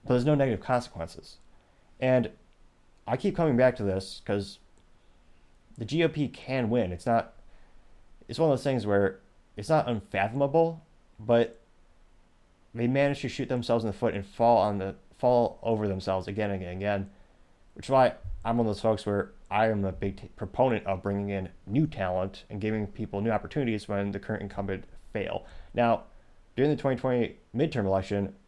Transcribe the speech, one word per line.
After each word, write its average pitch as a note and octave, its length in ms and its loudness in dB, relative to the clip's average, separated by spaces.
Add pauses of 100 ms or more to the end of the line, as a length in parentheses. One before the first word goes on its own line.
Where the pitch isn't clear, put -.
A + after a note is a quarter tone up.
But - 100 0
there's B2 120 2
no D3+ 100 6
negative C3 280 2
consequences. - 720 -4 (640)
And B2+ 320 2 (720)
I B2 120 -2
keep - 180 0
coming D#3 220 2
back B2+ 180 6
to G#2+ 80 -6
this F#2+ 420 -2
'cause G2+ 340 -4 (1160)
the A2+ 80 -8
G D#3+ 180 0
O E3 40 4
P D#3 200 0
can B2+ 420 -4
win. A2 220 2
It's E2+ 140 -8
not, A#2 280 2 (920)
it's A#2 120 -10
one D#3+ 100 4
of C3+ 80 4
those - 60 -8
things B2 240 0
where G2+ 320 4 (360)
it's G#2 140 -10
not D#3 180 4
unfathomable, C#3 960 0 (380)
but A#2 400 2 (1120)
they A#2 140 -2
manage C#3 340 2
to B2+ 80 -4
shoot B2 200 -6
themselves A#2 340 0
in A2+ 60 -2
the G2 80 -6
foot A#2 160 0
and G2 120 -4
fall A#2 320 4
on G2+ 200 2
the, F#2+ 180 -6 (220)
fall B2 440 2
over G#2+ 260 0
themselves F#2+ 400 -2
again G#2 220 -2
and G2 120 -4
again F2+ 120 -8
and F#2 80 -8
again, G2+ 280 -2 (680)
which - 100 -14
is C3 60 -2
why C3 220 6 (300)
I'm A#2 140 0
one A#2 80 4
of G#2+ 80 0
those - 80 -6
folks A2 240 2
where G2+ 280 -2 (180)
I G#2+ 160 2
am G#2 180 0
a F#2+ 60 -2
big G2 260 -4
t-, - 180 -16
proponent A#2 520 0
of F#2+ 160 -4
bringing G2+ 260 -2
in F#2+ 200 -6 (180)
new C3+ 180 2
talent F#2+ 640 -4
and G#2 100 -8
giving G#2+ 280 -2
people G2+ 340 -6
new A2+ 80 0
opportunities A2 580 -2
when G2+ 240 -2
the G2 80 -6
current G#2+ 220 -6
incumbent G2 440 -8 (260)
fail. - 340 -6 (280)
Now, A#2 320 2 (500)
during C#3+ 160 2
the C#3+ 60 0
twenty C3 220 -2
twenty B2 360 0 (200)
midterm C3 300 0
election F#2+ 480 0 (140)